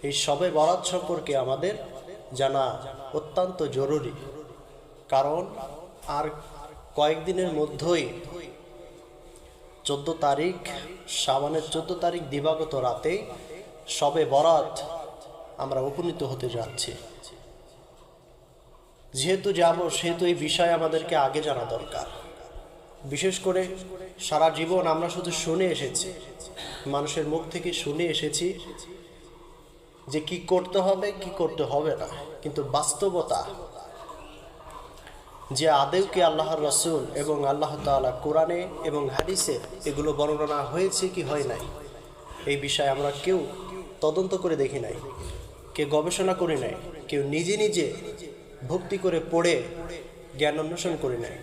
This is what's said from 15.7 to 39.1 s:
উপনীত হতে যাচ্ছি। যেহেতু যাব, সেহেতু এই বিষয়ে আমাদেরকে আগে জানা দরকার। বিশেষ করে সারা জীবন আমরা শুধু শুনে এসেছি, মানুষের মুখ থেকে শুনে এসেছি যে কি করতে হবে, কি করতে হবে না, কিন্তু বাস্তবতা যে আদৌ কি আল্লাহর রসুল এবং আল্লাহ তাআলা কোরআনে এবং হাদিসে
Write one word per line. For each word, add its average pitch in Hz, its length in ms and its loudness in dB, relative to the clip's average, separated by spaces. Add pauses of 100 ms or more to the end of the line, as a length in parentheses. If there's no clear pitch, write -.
উপনীত 156 420 -2
হতে 127 240 -4
যাচ্ছি। 113 440 -4 (2250)
যেহেতু 185 380 2
যাব, 170 260 6 (120)
সেহেতু 170 360 0
এই 175 120 6
বিষয়ে 170 400 4
আমাদেরকে 160 400 2
আগে 143 240 4
জানা 127 240 0
দরকার। - 400 -4 (1000)
বিশেষ 165 340 0
করে 185 220 2 (580)
সারা 160 300 6
জীবন 165 360 2
আমরা 165 240 2
শুধু 170 280 -4
শুনে 180 300 2
এসেছি, 139 400 -2 (760)
মানুষের 147 400 0
মুখ 156 240 0
থেকে 175 240 -2
শুনে 151 340 -2
এসেছি 151 380 0 (1600)
যে 147 140 -2
কি 175 160 -6 (100)
করতে 185 340 4
হবে, 190 280 2 (100)
কি 190 180 -8
করতে 160 280 0
হবে 143 320 2
না, - 120 -6 (320)
কিন্তু 147 280 -4
বাস্তবতা 151 720 2 (2000)
যে 143 240 2
আদৌ 143 360 6
কি 185 120 4
আল্লাহর 156 400 4
রসুল 151 400 2 (120)
এবং 147 220 0 (100)
আল্লাহ 147 260 2 (120)
তাআলা 135 260 4 (120)
কোরআনে 160 380 4 (240)
এবং 147 240 0
হাদিসে 165 480 0 (300)